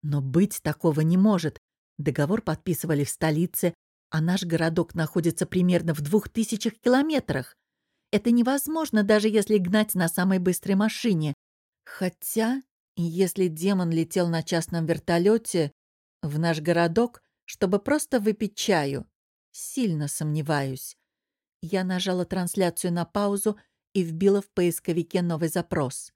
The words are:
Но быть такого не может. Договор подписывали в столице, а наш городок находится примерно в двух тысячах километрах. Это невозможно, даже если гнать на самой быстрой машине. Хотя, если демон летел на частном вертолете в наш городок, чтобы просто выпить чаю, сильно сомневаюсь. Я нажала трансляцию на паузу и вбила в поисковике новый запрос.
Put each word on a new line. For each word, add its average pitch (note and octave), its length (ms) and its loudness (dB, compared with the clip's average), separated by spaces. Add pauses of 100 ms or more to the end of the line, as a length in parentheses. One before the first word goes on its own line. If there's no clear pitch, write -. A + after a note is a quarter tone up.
Но C#3+ 180 -2
быть C#3 400 0
такого D#3 400 0
не E3 160 4
может. F#3 420 2 (380)
Договор D#3 440 0
подписывали D#3 640 -2
в C3+ 60 -4
столице, E3 640 -2 (360)
а D#3 120 -2
наш F3+ 220 0
городок E3 520 -2
находится E3 500 -2
примерно F3+ 480 2
в D3+ 80 -4
двух E3 280 0
тысячах A3+ 460 -4
километрах. B3+ 800 0 (560)
Это G#3 200 2
невозможно, C4 720 2
даже G#3+ 240 4
если G#3+ 300 2
гнать G#3 380 2
на F3+ 120 0
самой F#3 320 0
быстрой F3+ 360 0
машине. F#3+ 580 0 (520)
Хотя, A3+ 800 -4 (320)
если F3+ 520 0
демон F3 440 0
летел E3 380 0
на E3 140 -2
частном E3+ 420 -2
вертолете E3+ 880 0 (500)
в D3+ 180 -4
наш E3 220 0
городок, E3+ 600 0 (240)
чтобы G3 340 0
просто C4+ 400 0
выпить G#3 360 -2
чаю, C#3+ 500 0 (460)
сильно E3 560 -2
сомневаюсь. D3 880 -4 (680)
Я F#3 220 -2
нажала F3+ 400 -2
трансляцию F3+ 720 -2
на F3 100 0
паузу G3+ 540 -2 (360)
и F#3+ 100 0
вбила G3 380 2
в - 100 -14
поисковике F3 680 0
новый E3+ 280 -2
запрос. D#3+ 680 -4